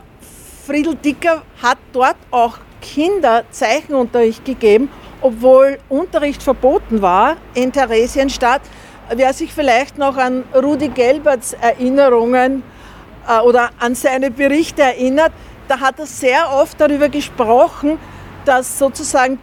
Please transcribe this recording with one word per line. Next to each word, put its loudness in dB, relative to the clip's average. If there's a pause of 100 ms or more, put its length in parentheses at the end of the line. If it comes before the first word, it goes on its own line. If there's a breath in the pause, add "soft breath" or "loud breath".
(640)
Friedel -2
Dicker -4 (180)
hat 0 (160)
dort 0 (140)
auch 0 (240)
Kinder 0
Zeichenunterricht -2
gegeben, 0 (320 loud breath)
obwohl 4 (120)
Unterricht -4
verboten -2
war 2 (180)
in -2
Theresienstadt. 0 (520 loud breath)
Wer 2
sich -10
vielleicht 0
noch -2
an -2 (120)
Rudi 0
Gelberts 0
Erinnerungen, 2 (640 loud breath)
äh, 2
oder 2
an -2
seine -2
Berichte 0
erinnert, 2 (340 loud breath)
da -2
hat -2
er -12
sehr 0
oft 0
darüber 2
gesprochen, 0 (460 loud breath)
dass 0
sozusagen -2